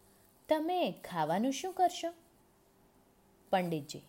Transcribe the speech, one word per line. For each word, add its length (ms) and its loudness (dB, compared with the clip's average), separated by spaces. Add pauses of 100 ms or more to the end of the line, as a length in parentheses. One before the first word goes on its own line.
(500)
"તમે 420 2
ખાવાનું 600 0
શું 220 -6
કરશો?" 400 2 (1400)
પંડિતજી, 600 0